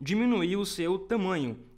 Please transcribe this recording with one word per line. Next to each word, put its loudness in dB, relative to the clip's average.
diminuir 2
o 0
seu -2
tamanho. -2